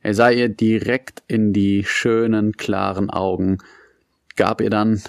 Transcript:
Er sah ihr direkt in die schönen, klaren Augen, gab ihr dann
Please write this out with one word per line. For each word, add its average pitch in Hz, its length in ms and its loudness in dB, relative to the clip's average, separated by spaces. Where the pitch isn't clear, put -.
Er 107 140 -2
sah 117 160 6
ihr 120 180 2
direkt 110 800 -2
in 107 240 0
die 98 320 2
schönen, 113 720 0
klaren 98 520 -4
Augen, 95 500 -2
gab 110 260 0
ihr 107 100 0
dann 107 380 0